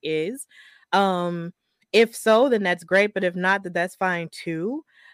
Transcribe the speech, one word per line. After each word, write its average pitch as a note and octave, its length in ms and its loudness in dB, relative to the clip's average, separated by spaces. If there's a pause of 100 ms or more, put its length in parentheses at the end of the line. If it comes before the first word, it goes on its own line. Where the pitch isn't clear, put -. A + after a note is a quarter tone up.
is. D#3 420 -6 (460)
Um, F3 600 0 (400)
if A3+ 240 4
so, A3+ 320 4
then A#3 140 0
that's F3 220 -2
great. G3 320 2
But F#3+ 80 -4
if F3+ 120 -2
not, F#3+ 280 0
then F3+ 100 -10
that's F3+ 220 -4
fine F3 340 -4
too. F#3 560 -8 (280)